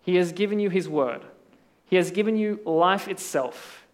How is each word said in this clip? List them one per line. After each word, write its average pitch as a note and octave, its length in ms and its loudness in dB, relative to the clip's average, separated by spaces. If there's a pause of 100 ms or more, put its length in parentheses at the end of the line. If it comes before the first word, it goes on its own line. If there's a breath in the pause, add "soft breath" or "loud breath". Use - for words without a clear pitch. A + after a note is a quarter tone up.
He F3+ 160 2
has F3 160 2
given G3+ 260 0
you G3+ 120 0
his F3 180 0
word. C#3+ 380 -2 (580 soft breath)
He - 120 2
has F3+ 140 4
given G#3+ 280 0
you G#3 260 -2
life F3 420 2
itself. - 880 -6